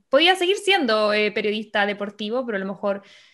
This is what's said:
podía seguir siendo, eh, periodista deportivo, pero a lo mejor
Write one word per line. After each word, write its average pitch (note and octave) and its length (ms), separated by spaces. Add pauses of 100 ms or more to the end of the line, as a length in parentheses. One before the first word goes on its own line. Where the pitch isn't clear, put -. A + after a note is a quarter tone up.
podía E4 260
seguir F#4 220
siendo, A3+ 560
eh, G#3 180
periodista G#3+ 540
deportivo, G#3 640
pero A3+ 100
a F#3+ 40
lo F#3+ 60
mejor G3 360 (320)